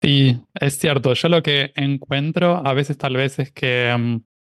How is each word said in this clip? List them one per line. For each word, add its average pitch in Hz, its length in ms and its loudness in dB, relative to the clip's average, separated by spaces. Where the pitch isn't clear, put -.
Sí, 135 380 4
es 139 180 -2
cierto. 135 360 0
Yo 165 160 0
lo 170 140 4
que 143 320 -2
encuentro 147 880 -2
a 135 80 0
veces 139 240 -2
tal 135 200 -4
vez 135 220 -2
es 135 120 -4
que, 123 460 0
mm, 117 200 -2